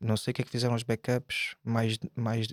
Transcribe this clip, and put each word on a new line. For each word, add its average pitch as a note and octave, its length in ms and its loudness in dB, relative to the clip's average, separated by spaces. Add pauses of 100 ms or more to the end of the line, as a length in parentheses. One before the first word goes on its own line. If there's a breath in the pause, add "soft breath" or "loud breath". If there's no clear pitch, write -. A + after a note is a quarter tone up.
não A2 160 2
sei - 140 -2
o B2 40 0
que - 60 -2
é B2+ 40 0
que - 60 -12
fizeram A#2+ 240 0
os A#2 100 0
backups, - 720 -2 (100)
mais, A2+ 340 2 (180)
mais, A2+ 360 0